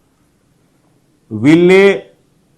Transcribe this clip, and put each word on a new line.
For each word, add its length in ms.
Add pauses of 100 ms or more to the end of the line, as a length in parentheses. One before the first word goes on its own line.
(1300)
వీళ్ళే 540 (720)